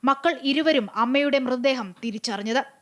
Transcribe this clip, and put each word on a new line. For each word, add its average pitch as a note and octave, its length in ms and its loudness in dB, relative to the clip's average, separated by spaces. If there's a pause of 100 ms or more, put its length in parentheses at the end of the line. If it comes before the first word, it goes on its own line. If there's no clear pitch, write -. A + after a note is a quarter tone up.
(120)
മക്കൾ D4+ 240 0 (160)
ഇരുവരും C#4+ 360 2 (180)
അമ്മയുടെ C#4 420 2
മൃതദേഹം B3+ 420 0 (160)
തിരിച്ചറിഞ്ഞത്. A3 580 -2 (180)